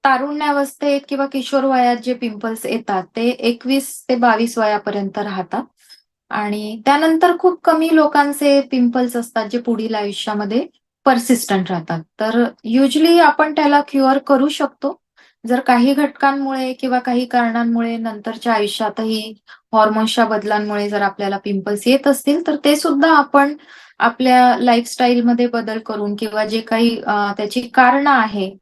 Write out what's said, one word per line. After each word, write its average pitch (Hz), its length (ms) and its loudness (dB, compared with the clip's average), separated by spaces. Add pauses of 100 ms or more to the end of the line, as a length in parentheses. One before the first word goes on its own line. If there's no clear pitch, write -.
तारुण्यावस्थेत 285 1040 0
किंवा 277 160 -2
किशोर 277 380 -2
वयात 247 340 2
जे 240 160 -4
पिंपल्स 226 520 -8
येतात, 208 380 -4
ते 226 240 -4
एकवीस 247 800 -2
ते 254 60 2
बावीस 233 420 2
वयापर्यंत 202 600 -2
राहतात 196 460 -6 (680)
आणि 214 560 -6
त्यानंतर 320 520 2
खूप 359 260 0
कमी 320 320 2
लोकांचे 285 640 2
पिंपल्स 247 540 0
असतात, 233 300 -4
जे 240 140 -4
पुढील 220 360 -4
आयुष्यामध्ये 208 720 -4 (380)
पर्सिस्टंट 233 640 0
राहतात. 165 300 -6 (180)
तर 226 240 0 (240)
usually 302 540 4
आपण 302 300 4
त्याला 294 360 2
क्युअर 269 300 2
करू 277 300 2
शकतो. 294 540 -6 (460)
जर 247 120 0
काही 254 340 4
घटकांमुळे 277 800 -2
किंवा 254 260 -2
काही 247 260 -2
कारणांमुळे 233 720 -2
नंतरच्या 226 560 -6
आयुष्यातही 214 800 -4 (400)
हॉर्मोन्सच्या 220 520 2
बदलांमुळे 208 640 -4
जर 202 120 -2
आपल्याला 196 360 -4
पिंपल्स 208 500 -4
येत 269 200 2
असतील, 285 400 0
तर 302 80 -2 (100)
ते 294 100 4
सुद्धा 302 400 2
आपण 285 380 2 (460)
आपल्या 247 580 4
लाईफस्टाईलमध्ये 240 880 2
बदल 220 320 -4
करून 208 360 -6
किंवा 214 300 -4
जे 220 160 -4
काही, 233 400 0
अ, 202 360 -2
त्याची 208 240 -4
कारणं 269 500 4
आहे 202 500 0